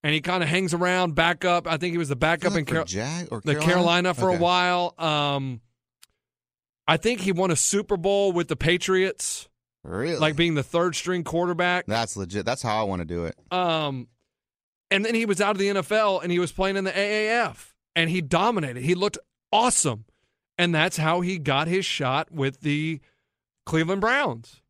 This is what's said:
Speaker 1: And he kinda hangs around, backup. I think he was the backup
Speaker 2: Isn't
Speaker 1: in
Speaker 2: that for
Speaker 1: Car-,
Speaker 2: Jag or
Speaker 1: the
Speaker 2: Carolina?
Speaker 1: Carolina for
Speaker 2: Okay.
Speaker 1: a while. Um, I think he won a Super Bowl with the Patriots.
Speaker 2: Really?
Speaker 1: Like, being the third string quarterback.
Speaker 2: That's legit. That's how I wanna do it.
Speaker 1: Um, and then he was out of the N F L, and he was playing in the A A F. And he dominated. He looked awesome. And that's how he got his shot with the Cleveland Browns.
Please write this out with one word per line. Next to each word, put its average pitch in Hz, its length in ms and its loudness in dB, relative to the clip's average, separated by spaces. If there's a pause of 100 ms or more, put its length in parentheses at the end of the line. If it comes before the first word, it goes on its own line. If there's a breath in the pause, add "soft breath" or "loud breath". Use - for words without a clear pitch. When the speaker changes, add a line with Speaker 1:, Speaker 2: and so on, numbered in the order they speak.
Speaker 1:
And 151 80 2
he 156 60 2
kinda 175 260 0
hangs 170 280 0
around, 180 420 2
backup. 170 500 2
I 165 120 -2
think 170 160 -2
he 170 40 -2
was 160 120 -2
the 139 80 -2
backup 156 340 0
Speaker 2:
Isn't 170 80 0
Speaker 1:
in 143 60 -2
Speaker 2:
that - 60 -10
for 160 40 0
Speaker 1:
Car-, 160 100 0
Speaker 2:
Jag 131 460 -6
or 113 80 -6
Speaker 1:
the 143 140 0
Speaker 2:
Carolina? 151 200 2
Speaker 1:
Carolina 175 400 4
for 185 180 2
Speaker 2:
Okay. 180 60 2
Speaker 1:
a - 40 -2
while. 180 560 2
Um, 143 640 -2 (1300)
I 160 100 4
think 220 240 0
he 190 100 0
won 180 200 2
a 156 40 2
Super 202 400 0
Bowl 196 380 2
with 170 160 0
the 147 80 -2
Patriots. 185 920 0 (360)
Speaker 2:
Really? 127 340 -4
Speaker 1:
Like, 156 180 2
being 165 200 2
the 139 80 0
third 170 340 0
string 180 260 -2
quarterback. 175 640 0
Speaker 2:
That's 110 320 -2
legit. 95 280 -4
That's 120 160 -2
how 110 200 0
I - 20 0
wanna 92 220 -4
do 85 200 -6
it. - 120 -8 (120)
Speaker 1:
Um, 160 580 -2 (840)
and 196 140 2
then 233 100 0
he 226 100 2
was 196 140 0
out 208 120 2
of 208 60 0
the 196 120 2
N 202 80 0
F 180 140 -2
L, 208 280 2
and 175 140 -4
he 175 60 2
was 175 120 0
playing 190 240 0
in 196 80 -2
the 190 140 -2
A 214 320 0
A 233 160 0
F. - 280 -12 (220)
And 165 140 2
he 180 120 0
dominated. 165 640 0
He 175 120 2
looked 196 240 -2 (340)
awesome. 160 500 2 (540)
And 175 180 2
that's 156 220 0
how 165 240 2
he 180 180 -2
got 143 280 0
his 185 180 -2
shot 139 460 -2
with 139 300 -4
the 151 380 -2 (680)
Cleveland 165 360 0
Browns. 220 680 -2